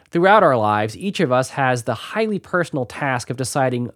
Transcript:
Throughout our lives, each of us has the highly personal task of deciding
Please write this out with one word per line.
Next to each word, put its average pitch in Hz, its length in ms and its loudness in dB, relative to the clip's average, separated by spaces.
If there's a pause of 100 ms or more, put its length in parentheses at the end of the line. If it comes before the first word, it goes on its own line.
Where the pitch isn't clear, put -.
Throughout 190 340 6
our 139 140 4
lives, 107 400 0
each 196 240 -6
of 135 100 0
us 127 200 0
has 127 320 0
the 120 100 -4
highly 214 460 -4
personal 156 460 -4
task 131 440 -4
of 127 80 -6
deciding 123 580 -2